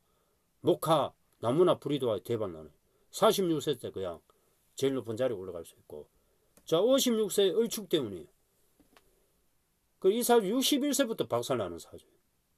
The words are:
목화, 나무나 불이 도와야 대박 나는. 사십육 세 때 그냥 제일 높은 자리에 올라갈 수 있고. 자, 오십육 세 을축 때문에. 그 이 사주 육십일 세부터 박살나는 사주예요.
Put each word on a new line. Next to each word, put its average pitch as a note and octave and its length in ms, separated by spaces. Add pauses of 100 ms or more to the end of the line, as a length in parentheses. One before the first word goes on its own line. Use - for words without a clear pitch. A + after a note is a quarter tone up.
(600)
목화, D3 520 (260)
나무나 C#3+ 400
불이 C#3+ 200
도와야 A2+ 200
대박 G#2+ 320
나는. D#2 200 (380)
사십육 F3+ 540
세 C#3 160
때 G#2 100
그냥 F2+ 300 (560)
제일 C3+ 180
높은 A2+ 220
자리에 B2 200
올라갈 F2+ 300
수 - 100
있고. D2+ 320 (580)
자, E3 160
오십육 A3+ 500
세 G3 180
을축 G#3 400
때문에. G#2+ 360 (1700)
그 F#3+ 120
이 A#3 120
사주 A#3 260
육십일 C4+ 440
세부터 A3+ 340
박살나는 A2+ 520
사주예요. - 340 (440)